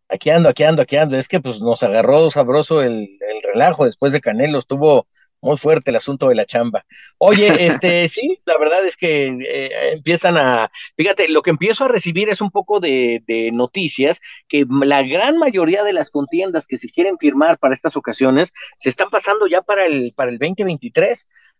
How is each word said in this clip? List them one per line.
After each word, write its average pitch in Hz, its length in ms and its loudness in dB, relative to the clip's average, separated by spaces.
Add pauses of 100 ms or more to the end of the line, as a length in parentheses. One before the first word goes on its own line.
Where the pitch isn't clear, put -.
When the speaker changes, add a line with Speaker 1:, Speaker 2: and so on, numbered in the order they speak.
Speaker 1:
Aquí 185 200 -4
ando, 165 200 4
aquí 147 140 2
ando, 156 180 4
aquí - 140 -2
ando. 143 220 0
Es 131 100 -4
que, 185 120 -2
pues, 123 220 -8
nos 117 220 0
agarró 120 480 4
sabroso 147 500 0
el, 123 120 0
el 104 500 -10 (100)
relajo 135 320 2
después 135 280 0
de 147 80 -2
Canelo. 135 360 -2
Estuvo 139 500 2 (360)
muy 143 140 0
fuerte 147 340 0
el 113 60 0
asunto 139 320 -2
de 123 60 4
la 117 100 0
chamba. 117 380 -2 (360)
Oye, 202 280 4
Speaker 2:
<laughs> 151 200 2
Speaker 1:
este, 175 400 0
sí, 269 380 -6
la 160 120 2
verdad 165 280 0
es 170 120 -4
que, 151 300 -2
eh, 135 680 -6
empiezan 160 440 0
a, 123 340 2 (260)
fíjate, 190 320 0
lo 156 140 2
que 180 80 0
empiezo 202 340 -2
a 262 40 2
recibir 196 400 -2
es 202 120 -4
un 202 100 -2
poco 202 280 -2
de, 127 480 -2
de 113 240 -2
noticias 135 680 -2 (280)
que 147 140 0
m-, 139 240 0
la 139 180 2
gran 196 340 0
mayoría 202 460 2
de 202 100 -2
las 160 180 -4
contiendas 160 560 -4
que 131 100 -6
se - 120 -16
quieren - 300 -2
firmar 151 400 2
para 131 140 0
estas - 240 -4
ocasiones 131 540 0 (260)
se - 120 -6
están - 200 -2
pasando 208 380 0
ya 175 160 0
para 196 220 -2
el, 135 300 -2
para 127 160 -4
el 120 60 -10
veinte 180 260 -4
veintitrés, 156 640 -2 (320)